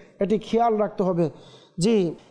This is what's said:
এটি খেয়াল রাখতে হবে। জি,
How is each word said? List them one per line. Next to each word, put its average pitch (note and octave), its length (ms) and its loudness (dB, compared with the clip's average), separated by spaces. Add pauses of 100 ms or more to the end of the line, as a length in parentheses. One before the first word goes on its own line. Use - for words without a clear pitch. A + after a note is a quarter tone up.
(200)
এটি G3+ 180 0
খেয়াল A3+ 400 0
রাখতে G#3 260 -2
হবে। F3 260 0 (500)
জি, G#3+ 360 2 (160)